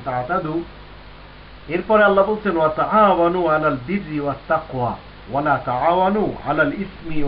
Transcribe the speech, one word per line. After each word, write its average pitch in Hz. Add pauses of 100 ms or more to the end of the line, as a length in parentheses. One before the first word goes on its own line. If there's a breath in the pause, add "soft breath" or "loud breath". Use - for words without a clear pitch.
তা'তাদু।" 156 (1040)
এরপরে 208
আল্লাহ 196
বলছেন, 208
"ওয়া 156
তাআওয়ানু 175
আলাল 151 (100)
বিররি 156
ওয়াত 143 (100)
তাকওয়া।" 123 (220)
ولا 143
تعاونوا 175 (160)
على 151
الإثم 160